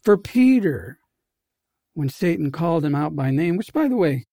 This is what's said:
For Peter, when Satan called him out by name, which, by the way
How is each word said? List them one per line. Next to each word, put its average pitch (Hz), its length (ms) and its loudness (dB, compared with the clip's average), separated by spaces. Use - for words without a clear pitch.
For 208 160 4
Peter, 202 800 2
when 143 160 -4
Satan 160 420 -2
called 165 320 -2
him 147 120 -2
out 151 200 -4
by 135 140 -2
name, 170 260 0
which, 208 160 -6
by 302 160 0
the 254 100 -2
way 143 360 0